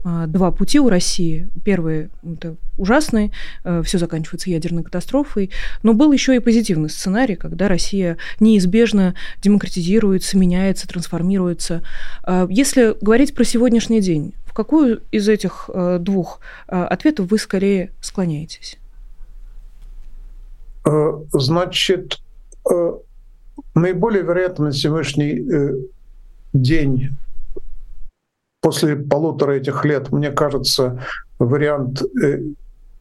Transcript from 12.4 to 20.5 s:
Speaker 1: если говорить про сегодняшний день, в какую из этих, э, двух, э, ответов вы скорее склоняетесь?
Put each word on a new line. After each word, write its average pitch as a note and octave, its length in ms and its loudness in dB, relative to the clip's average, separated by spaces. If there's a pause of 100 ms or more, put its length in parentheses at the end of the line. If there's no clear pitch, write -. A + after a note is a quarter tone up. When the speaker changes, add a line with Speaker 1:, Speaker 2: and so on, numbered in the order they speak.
Speaker 1:
если A3+ 500 4
говорить A#3 340 4
про A#3+ 120 2
сегодняшний A3+ 560 4
день, E3 320 -2 (120)
в - 80 -8
какую B3+ 500 2 (100)
из G#3 160 2
этих, G3+ 440 -2
э, F3+ 280 0
двух, F#3 400 -2 (260)
э, F3+ 160 -2
ответов F#3 480 0
вы G#3+ 60 4
скорее G3 540 0 (100)
склоняетесь? - 760 -6 (2000)